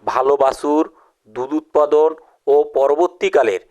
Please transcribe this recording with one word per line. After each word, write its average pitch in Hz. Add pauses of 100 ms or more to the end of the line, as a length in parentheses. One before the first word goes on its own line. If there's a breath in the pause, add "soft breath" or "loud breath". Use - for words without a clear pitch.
ভালো 131
বাছুর, 147 (500 soft breath)
দুধ 127
উৎপাদন 151 (360 soft breath)
ও 139 (200)
পরবর্তীকালের 143 (100)